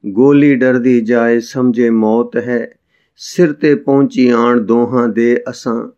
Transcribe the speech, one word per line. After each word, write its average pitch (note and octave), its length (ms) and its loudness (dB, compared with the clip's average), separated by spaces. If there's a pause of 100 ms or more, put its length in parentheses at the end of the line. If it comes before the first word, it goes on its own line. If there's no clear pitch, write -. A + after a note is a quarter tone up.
ਗੋਲੀ C#3+ 500 4
ਡਰਦੀ B2+ 460 2
ਜਾਏ A#2 400 0
ਸਮਝੇ B2 500 -2
ਮੌਤ A2+ 460 0
ਹੈ, A#2+ 380 -6 (460)
ਸਿਰ E3 320 -2
ਤੇ D3 240 0
ਪਹੁੰਚੀ C#3 540 0
ਆਣ A#2+ 300 2
ਦੋਹਾਂ A#2+ 480 -2
ਦੇ A#2 280 0 (140)
ਅਸਾਂ A#2 480 -8